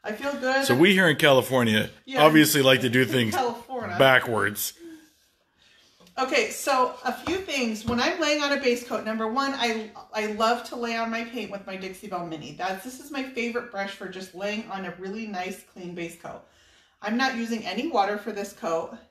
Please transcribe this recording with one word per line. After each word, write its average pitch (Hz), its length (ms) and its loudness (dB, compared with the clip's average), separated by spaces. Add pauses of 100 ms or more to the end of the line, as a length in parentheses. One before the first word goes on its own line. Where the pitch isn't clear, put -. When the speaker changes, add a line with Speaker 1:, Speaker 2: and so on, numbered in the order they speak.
Speaker 1:
I 208 100 -8
feel 277 200 -6
good. 262 320 0
Speaker 2:
So 131 100 4
we 180 180 8
here 190 140 6
in 151 100 4
California 127 720 4 (140)
Speaker 1:
Yeah. 147 200 2
Speaker 2:
obviously 151 380 8
like 131 180 6
to 127 80 2
do 127 160 4
Speaker 1:
<laughs> 113 100 -4
Speaker 2:
things 113 200 2
Speaker 1:
California. - 640 -4
Speaker 2:
backwards. 117 760 4 (1400)
Speaker 1:
Okay, 262 320 0
so 233 460 0 (100)
a 240 80 -2
few 339 240 -4
things. 262 480 -4
When 233 160 0
I'm 349 180 -2
laying 302 220 2
on 285 100 0
a 277 80 0
base 247 260 0
coat, 214 200 -6
number 220 220 -4
one, 269 260 -2
I, 226 380 -4 (220)
I 214 200 -4
love 226 320 0
to - 100 -12
lay 233 220 -4
on 226 140 -4
my 226 140 -6
paint 220 260 -8
with 196 140 -12
my 190 120 -10
Dixie 190 300 -12
Belle 180 180 -6
Mini. 151 320 -10
That's, 190 260 -6
this 254 160 -14
is - 120 -18
my 269 120 -6
favorite 233 480 -6
brush 196 200 -6
for 185 180 -12
just 185 260 -14
laying 208 360 -6
on 190 140 -8
a 175 140 -8
really 208 280 -8
nice, 190 440 -8
clean 175 240 -14
base 170 240 -10
coat. - 220 -14 (600)
I'm 214 140 -2
not 240 220 0
using 226 280 -4
any 220 220 -4
water 208 300 2
for 214 160 -8
this 202 200 -8
coat. 165 440 -4 (140)